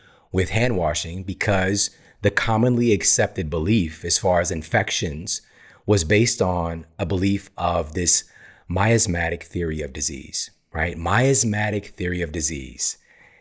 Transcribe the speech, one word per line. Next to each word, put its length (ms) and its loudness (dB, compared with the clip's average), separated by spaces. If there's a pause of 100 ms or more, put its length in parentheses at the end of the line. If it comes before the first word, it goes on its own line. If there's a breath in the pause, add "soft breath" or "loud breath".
(300 soft breath)
with 200 0
hand 260 0
washing," 460 -2
because 640 0 (320 soft breath)
the 100 2
commonly 640 2
accepted 560 2
belief 560 0
as 140 2
far 240 2
as 80 -2
infections 920 -4 (460 soft breath)
was 180 4
based 380 4
on 420 0 (140)
a 80 -2
belief 500 0
of 380 -2
this 300 0 (440 loud breath)
miasmatic 760 2
theory 360 -4
of 140 -8
disease, 560 -8 (200)
right? 280 -4
Miasmatic 880 2
theory 340 -4
of 120 -4
disease, 680 -6 (420 soft breath)